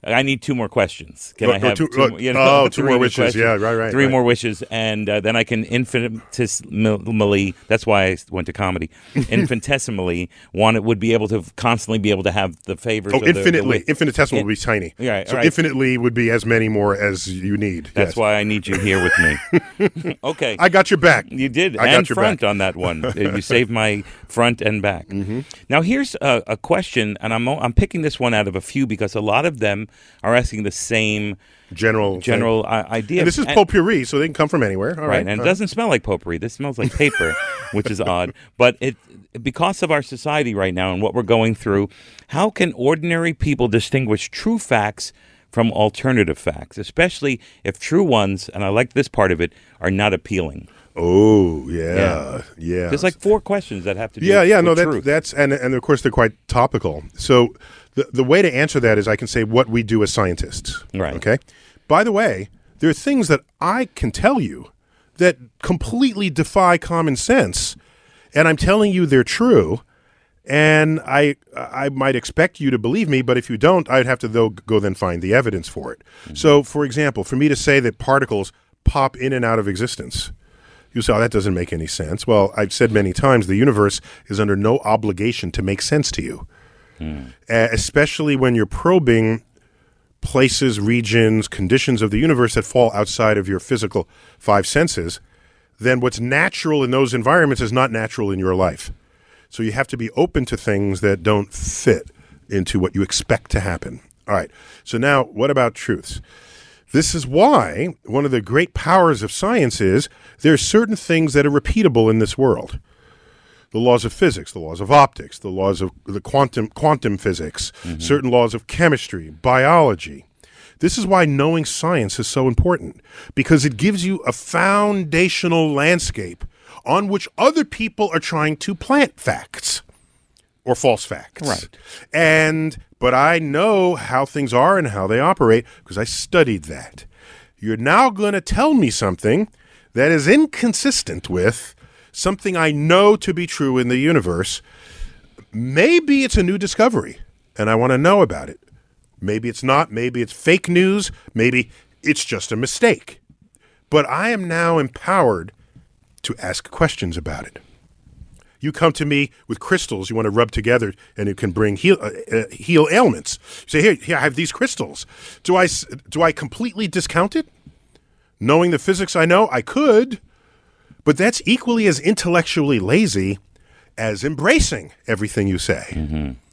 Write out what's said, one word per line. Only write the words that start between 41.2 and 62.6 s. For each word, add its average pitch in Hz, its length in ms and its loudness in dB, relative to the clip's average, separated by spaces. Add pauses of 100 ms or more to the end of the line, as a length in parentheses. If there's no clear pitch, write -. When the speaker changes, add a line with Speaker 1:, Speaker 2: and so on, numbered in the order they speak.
Speaker 1:
going 113 320 2
through, 101 340 -2 (380)
how 185 220 0
can 175 240 -2
ordinary 165 600 -2
people 131 340 -2
distinguish 110 600 -2
true 226 300 -2
facts 107 520 -2 (400)
from 113 200 0
alternative 107 680 0
facts, 71 400 -8
especially 143 600 -2 (240)
if - 160 -6
true 180 240 0
ones, 101 460 0
and 98 140 -6
I 95 60 -2
like 117 240 0
this - 140 0
part 95 240 2
of 82 100 0
it, 85 120 -2 (280)
are 85 100 -2
not 101 220 2
appealing? 80 540 -6 (320)
Speaker 2:
Oh, 90 720 4
yeah, 82 260 -4
Speaker 1:
Yeah. 78 460 -2 (160)
Speaker 2:
yeah. 87 320 -4
Speaker 1:
There's, 143 140 -2
like, 185 160 -2
four 208 200 2
questions 185 440 -6
that 95 140 -4
have 110 160 -8
to 117 60 -14
do 147 60 -4
Speaker 2:
Yeah, 196 160 6
yeah, 190 160 6
Speaker 1:
with 170 80 4
Speaker 2:
no, 170 100 4
that, 170 100 4
Speaker 1:
truth. 135 180 -2
Speaker 2:
that's, 147 280 -2
and, 143 220 2
and 131 220 -2
of 123 80 -2
course 143 180 2
they're 127 100 0
quite 117 200 2 (160)
topical. 95 560 -2 (100)
So 123 400 2 (400)
the, - 180 -2
the 131 120 0
way 156 180 4
to 180 120 2
answer 143 260 0
that 113 180 4
is 104 100 0
I 107 80 2
can 113 120 -8
say 117 160 -2
what 113 260 2
we 117 140 0
do 110 180 2
as 101 100 0
scientists. - 720 -4 (120)
Speaker 1:
Right. 87 200 -4
Speaker 2:
Okay? 107 220 0 (500)
By 175 160 4
the 226 80 0
way, 160 380 -2 (300)